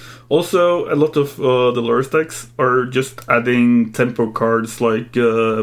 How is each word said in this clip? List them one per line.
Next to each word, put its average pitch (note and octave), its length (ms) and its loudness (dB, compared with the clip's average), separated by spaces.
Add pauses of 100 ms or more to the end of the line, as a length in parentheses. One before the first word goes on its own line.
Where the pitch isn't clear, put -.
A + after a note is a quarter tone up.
(300)
also F3 600 0
a D#3 40 -2
lot D3+ 200 0
of, C#3+ 240 -2
uh, B2+ 320 2
the A#2+ 120 -2
Lurrus A#2+ 280 0
decks - 360 -4 (100)
are B2+ 300 2
just B2+ 420 -4
adding A#2+ 600 2
tempo B2 400 -2
cards A2+ 500 -2
like, A#2 340 -2
uh, A2+ 480 0